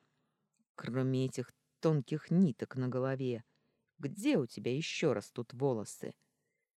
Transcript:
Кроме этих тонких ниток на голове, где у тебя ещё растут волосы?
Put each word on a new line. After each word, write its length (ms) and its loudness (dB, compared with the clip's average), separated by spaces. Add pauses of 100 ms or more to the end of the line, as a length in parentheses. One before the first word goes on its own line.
(760)
Кроме 520 0
этих 260 -6 (280)
тонких 500 0
ниток 460 2
на 120 0
голове, 560 -2 (540)
где 400 0
у 80 2
тебя 280 -2
ещё 380 0
растут 400 -6
волосы? 640 -2 (640)